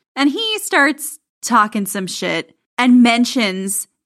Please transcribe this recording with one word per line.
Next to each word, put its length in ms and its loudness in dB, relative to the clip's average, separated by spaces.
And 140 2
he 300 -4
starts 580 -2
talking 440 0
some 220 -8
shit 480 -6
and 240 6
mentions 840 0